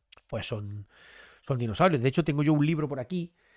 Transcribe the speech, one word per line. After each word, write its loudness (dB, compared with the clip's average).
pues, -8
son, -8
son -4
dinosaurios. 2
De 4
hecho, 2
tengo 0
yo 4
un 4
libro 0
por -6
aquí -6